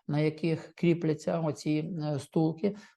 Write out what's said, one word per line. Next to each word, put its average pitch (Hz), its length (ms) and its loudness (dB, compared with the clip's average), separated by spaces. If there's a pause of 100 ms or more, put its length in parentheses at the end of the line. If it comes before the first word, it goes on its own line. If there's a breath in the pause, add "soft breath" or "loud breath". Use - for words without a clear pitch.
на 147 120 0
яких 156 560 0
кріпляться 170 640 2
оці, 156 520 -2 (120)
е, 151 160 -2
стулки, 160 560 0 (220 loud breath)